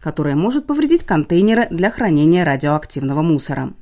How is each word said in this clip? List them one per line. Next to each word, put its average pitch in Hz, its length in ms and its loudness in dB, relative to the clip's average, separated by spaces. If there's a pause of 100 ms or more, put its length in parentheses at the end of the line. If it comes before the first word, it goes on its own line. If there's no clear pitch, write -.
которая 147 340 -4
может 233 320 -2
повредить 302 380 0
контейнеры 196 640 2
для 175 200 -2
хранения 175 540 2
радиоактивного 143 800 -2
мусора. 143 600 -2